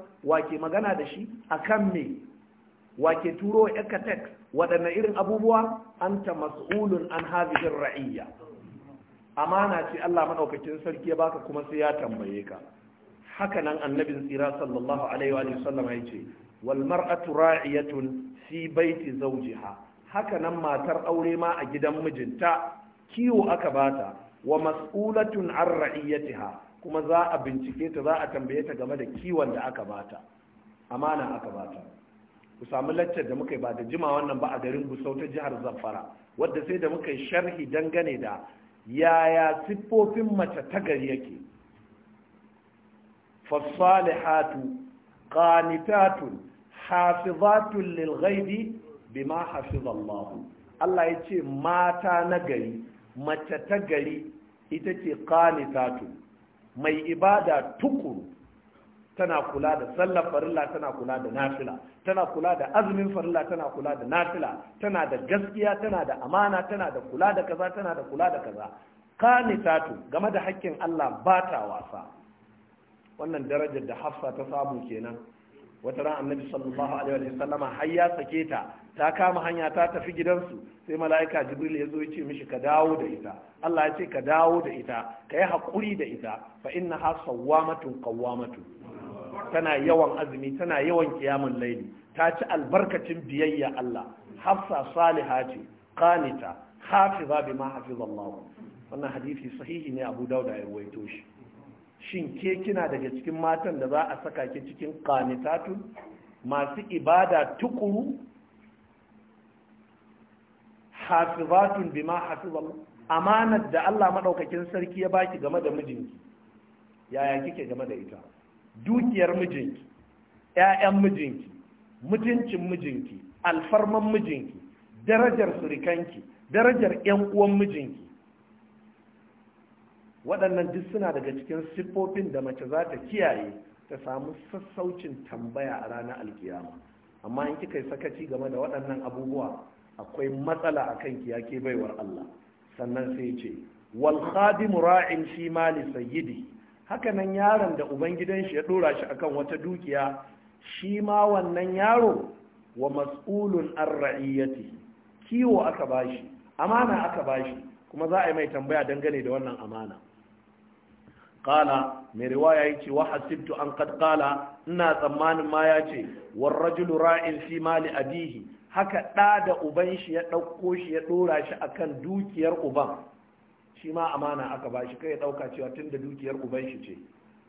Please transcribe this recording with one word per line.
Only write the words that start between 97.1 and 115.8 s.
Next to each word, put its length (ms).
bima 240
hafizallahu. 720
Wannan 220
hadisi 460
sahihi 340
ne, 100
Abu 240
Dawud 220
ya 160
rawaito 420
shi. 160
Shin 380
ke 260
kina 240
daga 220
cikin 300
matan 400
da 80
za 200
a 140
saka 260
ki 120
cikin 320
qanitatun, 760
masu 420
ibada 720
tukuru, 580
hafizatun 1000
bima 280
hafizallahu? 640
Amanar 640
da 140
Allah 260
madaukakin 600
sarki 280
ya 80
baki 300
game 220
da 100
mijinki, 400